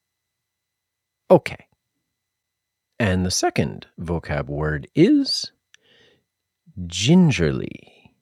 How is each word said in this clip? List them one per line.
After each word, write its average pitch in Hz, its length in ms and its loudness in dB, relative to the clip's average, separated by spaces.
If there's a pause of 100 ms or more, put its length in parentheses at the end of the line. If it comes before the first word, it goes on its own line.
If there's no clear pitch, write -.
(1300)
okay. - 380 2 (1300)
And 92 260 0
the 90 60 -4
second - 560 -4 (120)
vocab 151 460 -6
word 147 500 -6
is 262 560 2 (1300)
gingerly. 87 1400 0